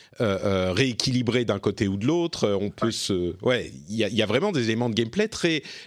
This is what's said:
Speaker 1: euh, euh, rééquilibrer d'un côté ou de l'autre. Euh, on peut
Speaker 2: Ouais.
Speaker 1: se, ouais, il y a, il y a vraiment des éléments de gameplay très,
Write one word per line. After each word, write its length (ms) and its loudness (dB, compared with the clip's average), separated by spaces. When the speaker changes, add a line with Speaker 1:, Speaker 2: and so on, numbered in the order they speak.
Speaker 1:
euh, 220 2
euh, 280 2
rééquilibrer 760 2
d'un 140 0
côté 280 0
ou 100 0
de 100 -2
l'autre. 380 0
Euh, 140 2
on 120 -2
peut 160 -2
Speaker 2:
Ouais. 40 0
Speaker 1:
se, 520 -2
ouais, 280 0
il 60 -8
y 80 2
a, 60 0
il 60 -4
y 60 -2
a 40 -2
vraiment 260 0
des 140 0
éléments 240 0
de 60 -2
gameplay 320 0
très, 340 0